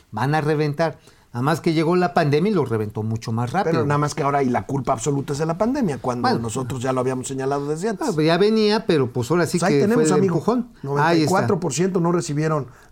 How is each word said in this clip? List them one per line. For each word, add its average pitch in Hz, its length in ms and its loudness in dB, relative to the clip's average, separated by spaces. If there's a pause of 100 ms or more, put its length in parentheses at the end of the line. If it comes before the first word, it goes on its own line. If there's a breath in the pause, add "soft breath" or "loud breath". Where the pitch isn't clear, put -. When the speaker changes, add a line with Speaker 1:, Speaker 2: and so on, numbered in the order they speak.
(100)
Speaker 1:
van 127 240 -2
a 156 60 2
reventar. 151 580 0 (340 soft breath)
Nada 123 120 -4
más 156 160 0
que 165 140 0
llegó 165 200 2
la 180 180 2
pandemia 156 380 2
y 208 60 0
lo 147 80 2
reventó 110 400 -4
mucho 113 260 -4
más 117 220 -2
rápido. 165 180 0
Speaker 2:
Pero 160 160 2
nada 143 120 2
más 147 180 -2
que 143 80 -2
ahora, 139 180 2
y 127 80 0
la 117 160 -2
culpa 135 280 0
absoluta 139 380 -4
es 139 60 -6
de 160 80 -2
la 165 100 -2
pandemia, 214 420 0
cuando 123 240 -4
Speaker 1:
Bueno. 202 180 0
Speaker 2:
nosotros 120 420 -6
ya 131 100 -2
lo 131 60 0
habíamos 127 300 -2
señalado 139 400 -4
desde 165 200 -4
antes. 233 200 -4
Speaker 1:
Ah, - 40 0
pues 151 140 0
ya 165 100 4
venía, 214 480 2
pero 139 280 2
pues 120 180 -2
ahora 170 160 2
sí - 140 -2
Speaker 2:
Pues 175 100 2
ahí 147 60 2
Speaker 1:
que 139 60 4
Speaker 2:
tenemos, 220 260 4
Speaker 1:
fue - 80 2
el - 20 4
Speaker 2:
amigo. 180 160 2
Speaker 1:
empujón. 214 240 0
Ahí - 140 -6
está. - 160 -12
Speaker 2:
Noventa 147 260 2
y 156 120 2
cuatro 180 340 2
por 160 120 -2
ciento 180 280 0
no 170 100 2
recibieron 156 560 -2 (260 loud breath)